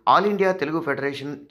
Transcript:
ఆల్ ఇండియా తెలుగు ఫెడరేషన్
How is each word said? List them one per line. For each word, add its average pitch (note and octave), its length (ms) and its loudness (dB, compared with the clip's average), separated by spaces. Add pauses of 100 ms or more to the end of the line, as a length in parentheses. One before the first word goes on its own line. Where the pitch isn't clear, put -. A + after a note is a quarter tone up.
ఆల్ E3+ 180 6
ఇండియా G3 260 2
తెలుగు E3 280 -4
ఫెడరేషన్ C#3 580 -4 (140)